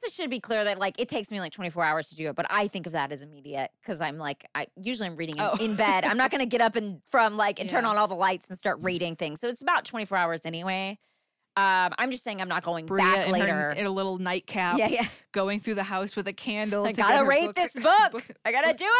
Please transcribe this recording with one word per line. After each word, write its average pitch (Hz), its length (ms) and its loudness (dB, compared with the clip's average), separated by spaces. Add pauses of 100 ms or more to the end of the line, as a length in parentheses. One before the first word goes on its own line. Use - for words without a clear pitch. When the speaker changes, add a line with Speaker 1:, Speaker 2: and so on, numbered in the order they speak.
Speaker 1:
it 466 80 -6
should 330 180 -6
be 247 120 -4
clear 214 240 0
that, 202 120 0
like, 190 220 -4
it 247 80 -2
takes 233 240 -6
me, 202 80 -6
like, 170 140 -6
twenty-four 175 300 -4
hours 156 260 0
to 156 60 -18
do 156 140 -6
it, 139 60 -6
but - 140 -2
I 208 180 2
think 190 180 -8
of 170 80 -8
that 143 200 -2
as 135 80 -10
immediate 143 500 -8 (140)
'cause 170 160 -6
I'm, 156 160 -4
like, 147 280 -8 (100)
I, 147 120 -6 (140)
usually 214 260 -4
I'm 170 80 -8
reading 160 220 -6
in, 185 60 -2
Speaker 2:
Oh. 208 160 0
Speaker 1:
in 220 160 0
bed. 196 300 2
I'm 214 120 0
not 262 140 2
gonna 269 140 0
get 233 160 0
up 226 140 4
and 208 320 -4
from, 220 300 2
like, 202 240 0
and 202 80 -6
turn 233 140 0
Speaker 2:
Yeah. 226 80 0
Speaker 1:
on 208 60 2
all 208 120 4
the 190 60 -4
lights 185 340 0
and 185 80 -10
start - 240 -2
reading 175 340 -2
things. 156 240 -6
So 240 80 -4
it's 240 140 -6
about 320 240 2
twenty-four 208 320 -4
hours 165 280 0
anyway. 190 520 -4 (600)
Um, 185 400 4
I'm 254 120 0
just 254 140 -6
saying 208 180 -8
I'm 185 60 -4
not 175 160 -2
going 170 220 -4
Speaker 2:
Bria 190 180 2
Speaker 1:
back 190 240 4
Speaker 2:
in 185 60 2
her, 185 60 4
Speaker 1:
later. 151 320 2
Speaker 2:
in 202 140 -2
a 196 40 0
little 190 280 -2
nightcap, 180 600 -2
Speaker 1:
Yeah, 214 100 2
yeah. 240 200 0 (260)
Speaker 2:
going 202 260 0
through 214 160 -4
the 196 80 -2
house 196 320 -4
with 196 140 -4
a - 20 -6
candle 208 540 -2
Speaker 1:
I 220 80 0
Speaker 2:
to 190 80 -4
Speaker 1:
gotta 208 140 6
Speaker 2:
get 277 40 6
her 277 60 6
Speaker 1:
rate 285 220 4
Speaker 2:
book, - 80 -8
Speaker 1:
this 349 180 0
book. 233 100 -8 (180)
Speaker 2:
<laughs> 381 120 6
book 226 100 -8 (220)
Speaker 1:
I 226 80 0
gotta 294 200 4
do 359 140 -2 (120)